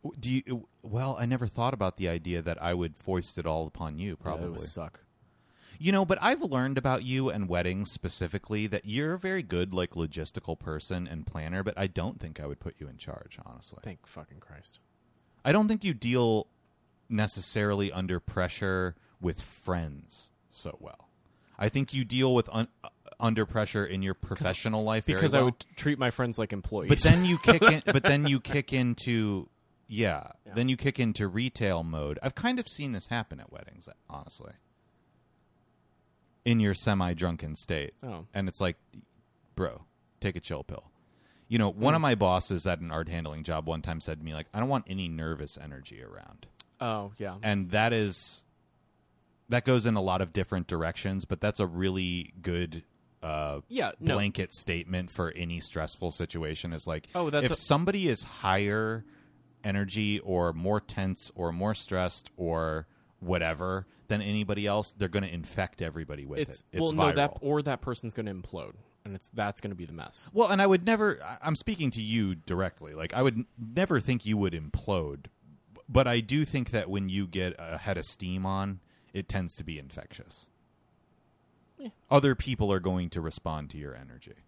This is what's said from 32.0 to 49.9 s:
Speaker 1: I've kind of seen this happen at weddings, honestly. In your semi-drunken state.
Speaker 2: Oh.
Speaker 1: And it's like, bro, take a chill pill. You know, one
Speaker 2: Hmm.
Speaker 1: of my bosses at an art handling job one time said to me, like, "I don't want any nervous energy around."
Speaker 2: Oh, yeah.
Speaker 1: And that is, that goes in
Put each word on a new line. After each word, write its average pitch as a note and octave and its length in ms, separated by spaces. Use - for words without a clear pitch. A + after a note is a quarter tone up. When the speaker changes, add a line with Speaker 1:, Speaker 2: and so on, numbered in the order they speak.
Speaker 1:
I've C3 140
kind B3 240
of A#3 80
seen C#3+ 240
this G2 160
happen A2+ 320
at - 120
weddings, - 360
honestly. - 420
In A#2 140
your G2+ 140
semi-drunken F2 840
state. D2+ 380
Speaker 2:
Oh. F#2 300
Speaker 1:
And G2 140
it's - 140
like, F2+ 160
bro, D2+ 260
take G2 140
a E2+ 40
chill C#2 240
pill. - 280
You A#2 100
know, G#2 120
one A2+ 240
Speaker 2:
Hmm. - 20
Speaker 1:
of E3 60
my C3+ 140
bosses F#2 500
at F2 140
an E2+ 120
art D#2+ 180
handling D#2+ 340
job D#2 240
one D#2+ 140
time D#2+ 200
said D#2 180
to D#2 60
me, D#2 80
like, D#2 200
"I G#2 60
don't B2+ 100
want C3 180
any F#2+ 200
nervous D#2+ 500
energy C2+ 460
around." G1+ 440
Speaker 2:
Oh, G#2+ 380
yeah. G2 260
Speaker 1:
And G2+ 280
that A2 220
is, G#2 500
that A#2+ 160
goes B2 200
in A2+ 100